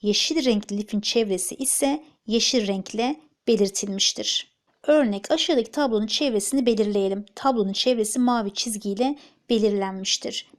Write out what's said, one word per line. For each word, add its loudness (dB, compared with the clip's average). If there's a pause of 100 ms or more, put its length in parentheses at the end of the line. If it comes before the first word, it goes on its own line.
Yeşil 0
renkli 0
lifin -4
çevresi -2
ise -2 (240)
yeşil 2
renkle -2 (320)
belirtilmiştir. 0 (360)
Örnek, 2
aşağıdaki 2
tablonun 0
çevresini 0
belirleyelim. 2 (100)
Tablonun 0
çevresi 0
mavi 0
çizgiyle -4 (340)
belirlenmiştir. -2